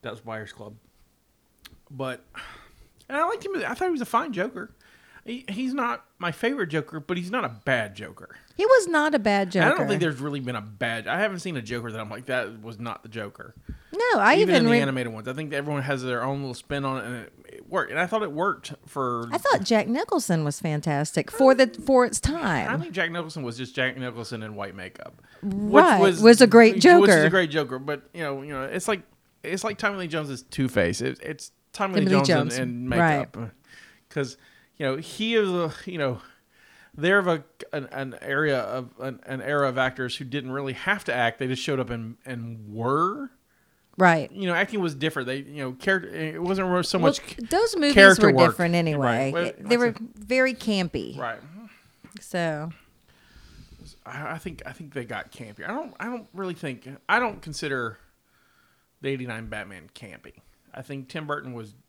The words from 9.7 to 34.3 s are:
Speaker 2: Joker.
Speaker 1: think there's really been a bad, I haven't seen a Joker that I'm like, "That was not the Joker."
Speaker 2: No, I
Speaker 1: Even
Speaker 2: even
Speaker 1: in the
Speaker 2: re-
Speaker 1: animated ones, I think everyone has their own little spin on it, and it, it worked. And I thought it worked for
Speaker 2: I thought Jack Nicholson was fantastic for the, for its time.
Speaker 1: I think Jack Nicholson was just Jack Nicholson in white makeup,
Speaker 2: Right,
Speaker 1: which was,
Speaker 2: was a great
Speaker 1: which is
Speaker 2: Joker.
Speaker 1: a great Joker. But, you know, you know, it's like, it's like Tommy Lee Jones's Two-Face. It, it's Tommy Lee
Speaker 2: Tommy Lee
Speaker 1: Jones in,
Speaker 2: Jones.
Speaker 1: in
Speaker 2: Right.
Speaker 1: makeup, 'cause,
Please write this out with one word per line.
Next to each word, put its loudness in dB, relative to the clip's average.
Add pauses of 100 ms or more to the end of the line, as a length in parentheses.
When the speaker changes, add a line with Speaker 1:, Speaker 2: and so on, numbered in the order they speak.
Speaker 2:
Joker. -2
Speaker 1:
think 0
there's -2
really -6
been -6
a -6
bad, -6
I -2
haven't -2
seen -8
a -6
Joker -8
that -10
I'm -10
like, -12
"That -4
was -14
not -10
the -16
Joker." -12 (400)
Speaker 2:
No, 2
I 6
Speaker 1:
Even 6
Speaker 2:
even 4
Speaker 1:
in 6
the 4
Speaker 2:
re- 6
Speaker 1:
animated -4
ones, -10
I -6
think -8
everyone -2
has -2
their -4
own -4
little -8
spin -8
on -4
it, -8
and -8
it, -16 (120)
it -20
worked. -4
And -4
I 0
thought -2
it -6
worked -4 (140)
for -4
Speaker 2:
I -4
thought 0
Jack 2
Nicholson -2
was -4
fantastic -2
for 6
the, 6
for 2
its -2
time. -2
Speaker 1:
I -2
think -10
Jack -2
Nicholson -8
was -8
just -10
Jack -2
Nicholson -8
in -12
white -10
makeup, -16 (220)
Speaker 2:
Right, 6
Speaker 1:
which 6
was, -2
Speaker 2:
was 12
a 10
great 10
Speaker 1:
which 4
is 12
Speaker 2:
Joker. 10
Speaker 1:
a 6
great 2
Joker. -2
But, -6 (120)
you -12
know, -6
you -12
know, -6
it's -6
like, 0 (420)
it's -6
like -6
Tommy -2
Lee -6
Jones's -6
Two-Face. 0
It, -4
it's -12 (220)
Tommy 0
Lee 2
Speaker 2:
Tommy 4
Lee 4
Speaker 1:
Jones 2
in, -
Speaker 2:
Jones. -
Speaker 1:
in -6
Speaker 2:
Right. 2 (180)
Speaker 1:
makeup, -10 (600)
'cause, -8 (400)